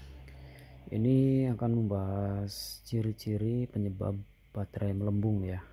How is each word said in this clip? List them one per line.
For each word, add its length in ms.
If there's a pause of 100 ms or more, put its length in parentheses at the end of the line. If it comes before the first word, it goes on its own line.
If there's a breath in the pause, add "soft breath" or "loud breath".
(960 loud breath)
Ini 640
akan 120 (120)
membahas 1040
ciri-ciri 800
penyebab 480 (400)
baterai 400
melembung 480
ya. 160 (140)